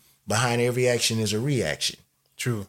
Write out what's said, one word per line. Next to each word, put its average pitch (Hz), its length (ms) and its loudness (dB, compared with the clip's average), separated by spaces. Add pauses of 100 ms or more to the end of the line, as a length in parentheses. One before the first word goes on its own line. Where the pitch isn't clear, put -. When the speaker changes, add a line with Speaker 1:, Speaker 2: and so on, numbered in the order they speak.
(260)
Speaker 1:
behind 120 340 2
every 123 280 2
action 117 300 0
is 104 140 0
a 107 80 -2
reaction. 110 560 -2 (400)
Speaker 2:
True. 110 320 -4